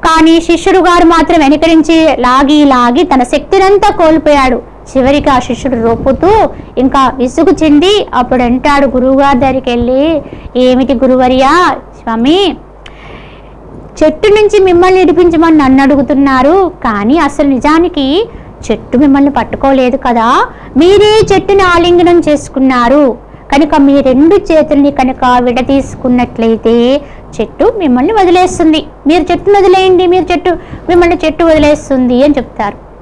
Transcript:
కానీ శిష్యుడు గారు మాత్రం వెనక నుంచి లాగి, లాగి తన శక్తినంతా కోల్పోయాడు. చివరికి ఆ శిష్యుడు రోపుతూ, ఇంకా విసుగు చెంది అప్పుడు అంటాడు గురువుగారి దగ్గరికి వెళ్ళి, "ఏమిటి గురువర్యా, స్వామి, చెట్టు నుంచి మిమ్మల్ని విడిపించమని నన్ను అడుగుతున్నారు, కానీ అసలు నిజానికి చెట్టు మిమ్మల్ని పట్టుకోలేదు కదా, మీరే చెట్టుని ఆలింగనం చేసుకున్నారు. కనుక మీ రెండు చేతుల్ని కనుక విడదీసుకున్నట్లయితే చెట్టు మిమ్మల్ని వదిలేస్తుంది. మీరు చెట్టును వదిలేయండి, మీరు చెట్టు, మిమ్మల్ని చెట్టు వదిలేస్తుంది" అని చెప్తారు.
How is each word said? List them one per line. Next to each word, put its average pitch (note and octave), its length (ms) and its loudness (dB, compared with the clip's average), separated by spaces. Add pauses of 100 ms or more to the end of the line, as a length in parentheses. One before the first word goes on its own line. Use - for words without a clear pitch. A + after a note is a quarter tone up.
కానీ D#4+ 360 2
శిష్యుడు E4+ 360 0
గారు F4 280 2
మాత్రం E4 340 2
వెనక D4 280 2
నుంచి D#4+ 520 2
లాగి, C4+ 460 2
లాగి B3 380 2
తన C4 200 0
శక్తినంతా G4 680 0
కోల్పోయాడు. D#4 880 0 (180)
చివరికి C4+ 320 0
ఆ A#3+ 100 0
శిష్యుడు B3+ 360 -6
రోపుతూ, C4+ 760 0 (280)
ఇంకా C4 400 0
విసుగు D4 460 -2
చెంది D#4+ 500 2
అప్పుడు B3 300 -2
అంటాడు C4+ 440 0
గురువుగారి C4 520 0
దగ్గరికి C4 300 -2
వెళ్ళి, C4 520 -2 (340)
"ఏమిటి B3+ 380 0
గురువర్యా, C4 840 0 (280)
స్వామి, C#4 520 -2 (1500)
చెట్టు D#4 240 -2
నుంచి G#4 320 2
మిమ్మల్ని F#4 400 2
విడిపించమని E4 580 2
నన్ను C4+ 260 2
అడుగుతున్నారు, C#4 880 0 (120)
కానీ A3 340 -2
అసలు C#4+ 300 -2
నిజానికి D4+ 840 -2 (420)
చెట్టు - 260 -4
మిమ్మల్ని C#4 340 2
పట్టుకోలేదు C4 680 -2
కదా, B3 500 0 (300)
మీరే G#4 440 4 (120)
చెట్టుని G4 280 0
ఆలింగనం F4 580 2
చేసుకున్నారు. C4+ 1000 0 (340)
కనుక D4 240 0
మీ C#4 260 4
రెండు C#4 340 2
చేతుల్ని D4+ 560 0
కనుక B3+ 480 -2
విడదీసుకున్నట్లయితే B3 1600 -2 (400)
చెట్టు G#4 360 -2
మిమ్మల్ని D4 360 0
వదిలేస్తుంది. F4 720 0 (220)
మీరు E4+ 240 0
చెట్టును G4 280 0
వదిలేయండి, F#4 480 2
మీరు F4+ 240 0
చెట్టు, F4+ 180 -2 (400)
మిమ్మల్ని F4 360 2
చెట్టు D#4 180 -2
వదిలేస్తుంది" C#4 800 0
అని D4 140 2
చెప్తారు. - 520 -10 (120)